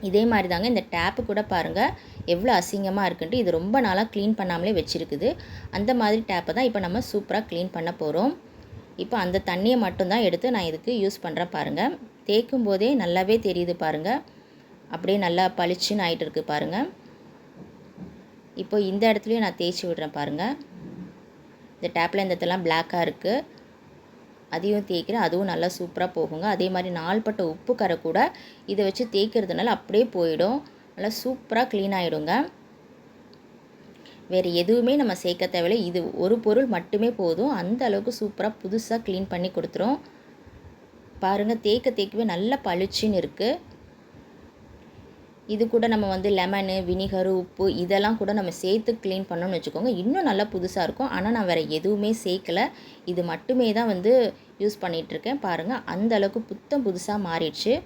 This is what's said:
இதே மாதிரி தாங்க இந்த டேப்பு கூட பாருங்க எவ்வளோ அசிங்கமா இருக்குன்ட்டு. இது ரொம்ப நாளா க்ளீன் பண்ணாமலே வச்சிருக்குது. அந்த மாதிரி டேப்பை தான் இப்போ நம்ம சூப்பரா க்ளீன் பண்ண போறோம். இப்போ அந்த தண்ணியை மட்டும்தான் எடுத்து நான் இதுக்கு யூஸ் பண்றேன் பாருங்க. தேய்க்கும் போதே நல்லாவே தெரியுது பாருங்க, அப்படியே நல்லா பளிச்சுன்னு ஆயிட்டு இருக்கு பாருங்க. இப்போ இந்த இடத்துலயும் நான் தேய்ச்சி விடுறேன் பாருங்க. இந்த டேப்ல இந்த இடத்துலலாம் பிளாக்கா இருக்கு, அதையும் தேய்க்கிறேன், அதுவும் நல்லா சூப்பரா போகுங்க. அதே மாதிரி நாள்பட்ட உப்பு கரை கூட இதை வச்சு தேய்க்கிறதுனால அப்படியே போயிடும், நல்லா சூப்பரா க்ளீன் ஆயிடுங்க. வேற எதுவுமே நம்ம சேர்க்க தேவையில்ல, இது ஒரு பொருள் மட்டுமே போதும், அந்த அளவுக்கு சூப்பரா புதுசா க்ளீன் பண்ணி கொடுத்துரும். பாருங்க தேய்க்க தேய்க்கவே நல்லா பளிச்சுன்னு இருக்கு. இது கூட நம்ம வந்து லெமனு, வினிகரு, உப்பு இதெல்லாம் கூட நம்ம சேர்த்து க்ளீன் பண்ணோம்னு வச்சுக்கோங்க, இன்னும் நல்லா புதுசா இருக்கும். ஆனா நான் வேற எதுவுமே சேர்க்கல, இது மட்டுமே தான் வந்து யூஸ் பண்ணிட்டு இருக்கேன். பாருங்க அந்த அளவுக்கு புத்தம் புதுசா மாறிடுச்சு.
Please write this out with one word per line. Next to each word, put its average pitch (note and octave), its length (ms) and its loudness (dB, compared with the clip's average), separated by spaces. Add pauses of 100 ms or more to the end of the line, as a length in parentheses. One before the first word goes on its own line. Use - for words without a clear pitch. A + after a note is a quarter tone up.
இதே G3 140 4 (100)
மாதிரி G3 200 4
தாங்க F3+ 200 0
இந்த G#3+ 100 2 (120)
டேப்பு F3 340 0
கூட G#3 140 -2 (100)
பாருங்க E3 300 0 (520)
எவ்வளோ G3+ 240 2
அசிங்கமா G3 500 0
இருக்குன்ட்டு. F3 340 -2
இது F#3 80 2 (100)
ரொம்ப G3 160 0 (100)
நாளா G3 180 2 (100)
க்ளீன் G#3 260 2
பண்ணாமலே F3+ 400 0
வச்சிருக்குது. D#3 500 -2 (480)
அந்த G#3 140 2 (100)
மாதிரி A3 200 4 (100)
டேப்பை F3 260 -2
தான் B3+ 120 2
இப்போ G#3+ 160 -2
நம்ம F#3 160 -2 (100)
சூப்பரா G3+ 280 -2 (100)
க்ளீன் F3+ 280 -4
பண்ண E3 140 -4 (100)
போறோம். E3 320 0 (680)
இப்போ G#3 200 -4
அந்த F3+ 260 0
தண்ணியை G3+ 360 2
மட்டும்தான் F#3+ 420 0
எடுத்து F3 280 0
நான் F#3 140 0
இதுக்கு D#3+ 220 -4 (120)
யூஸ் G3 200 0
பண்றேன் E3 320 -4
பாருங்க. D3+ 260 -2 (480)
தேய்க்கும் A#3+ 380 2
போதே G3 240 4 (100)
நல்லாவே F#3 360 4 (100)
தெரியுது F3 360 0
பாருங்க, D#3 280 -2 (840)
அப்படியே F3+ 320 0
நல்லா F3 220 4 (120)
பளிச்சுன்னு F3+ 480 0
ஆயிட்டு E3 200 0
இருக்கு D#3 160 -4 (100)
பாருங்க. D#3 240 -2 (1900)
இப்போ G3+ 140 0 (140)
இந்த G3+ 120 0 (100)
இடத்துலயும் G#3+ 340 0
நான் F3 160 -6
தேய்ச்சி F3 260 -2
விடுறேன் D#3 300 -4
பாருங்க. C#3+ 240 -2 (1300)
இந்த F3 120 -4 (100)
டேப்ல F3 260 0
இந்த F3+ 100 0
இடத்துலலாம் F3 320 -2
பிளாக்கா E3 420 0
இருக்கு, F#3+ 260 -2 (1200)
அதையும் G3+ 340 0
தேய்க்கிறேன், G3 380 -2
அதுவும் F3+ 240 0
நல்லா E3 160 0 (100)
சூப்பரா F3+ 280 -4 (120)
போகுங்க. D#3+ 280 -2 (100)
அதே F3+ 180 0
மாதிரி F#3 240 -2
நாள்பட்ட G#3 440 -2 (120)
உப்பு G#3+ 260 -2
கரை F3+ 240 2
கூட E3 160 0 (540)
இதை G3+ 140 0
வச்சு G3 160 -2 (120)
தேய்க்கிறதுனால G3+ 640 0
அப்படியே G#3 360 2
போயிடும், F3 460 2 (360)
நல்லா G3+ 140 -4 (120)
சூப்பரா B3+ 500 -2
க்ளீன் G3 280 0
ஆயிடுங்க. D#3 340 0 (2000)
வேற F#3 120 4 (160)
எதுவுமே A#3 400 4
நம்ம A3 120 2 (100)
சேர்க்க F3+ 320 -2
தேவையில்ல, F#3 340 2
இது F3 100 0 (240)
ஒரு G3+ 120 4 (100)
பொருள் A#3 300 4
மட்டுமே G3+ 340 0 (120)
போதும், F3+ 300 2 (100)
அந்த G#3 280 -2
அளவுக்கு G#3 320 -2
சூப்பரா G#3 280 -2 (120)
புதுசா A3 340 -2 (120)
க்ளீன் F#3+ 260 -4
பண்ணி F3+ 240 -2
கொடுத்துரும். F3+ 400 -2 (1300)
பாருங்க G3+ 320 2 (120)
தேய்க்க A#3 320 2
தேய்க்கவே G3+ 340 -2
நல்லா G#3+ 240 0 (100)
பளிச்சுன்னு F#3+ 540 0
இருக்கு. F#3+ 280 -2 (2000)
இது G#3+ 100 4 (100)
கூட A3+ 180 6
நம்ம G#3+ 220 2
வந்து F#3+ 240 0
லெமனு, F#3+ 380 0 (120)
வினிகரு, F#3 440 0 (100)
உப்பு F3+ 240 -4 (160)
இதெல்லாம் G3 400 2
கூட G3 160 -2
நம்ம F#3 140 -2 (100)
சேர்த்து A3 300 2 (120)
க்ளீன் F#3+ 280 -4
பண்ணோம்னு F3 260 -2
வச்சுக்கோங்க, D#3+ 340 -4 (100)
இன்னும் D4+ 280 0
நல்லா G#3 240 2
புதுசா F#3 340 -2
இருக்கும். B3+ 300 -4
ஆனா F#3 180 -2
நான் G3+ 160 0
வேற E3 100 2 (160)
எதுவுமே G3+ 340 0 (120)
சேர்க்கல, F#3 380 -2 (500)
இது F3 200 0
மட்டுமே B3 360 0 (100)
தான் A#3 160 2
வந்து F#3 200 4 (500)
யூஸ் G#3 200 0
பண்ணிட்டு E3 320 -4
இருக்கேன். B3+ 300 -4
பாருங்க F3 300 -2 (180)
அந்த G#3 260 0
அளவுக்கு G3 220 0 (100)
புத்தம் C4 360 -2
புதுசா F#3+ 300 -2 (100)
மாறிடுச்சு. E3 480 0 (100)